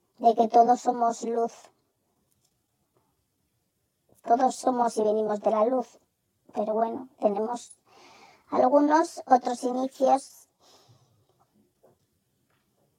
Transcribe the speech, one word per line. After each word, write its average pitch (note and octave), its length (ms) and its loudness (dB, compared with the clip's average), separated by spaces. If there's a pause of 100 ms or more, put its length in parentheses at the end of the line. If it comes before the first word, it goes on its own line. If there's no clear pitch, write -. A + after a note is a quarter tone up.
(200)
de A#3 160 4
que A3+ 140 2
todos A#3 320 4
somos A#3+ 420 -2
luz. A#3 300 -4 (2750)
Todos B3 320 0
somos A#3+ 400 -4
y G#3+ 60 -2
venimos G#3+ 380 -2
de G#3 100 -2
la G#3+ 160 0
luz. B3+ 320 -4 (540)
Pero G#3 220 -6
bueno, A3+ 340 -6 (120)
tenemos A3 580 -4 (720)
algunos D4 760 2
otros B3 380 0
inicios, C4 840 -2 (2500)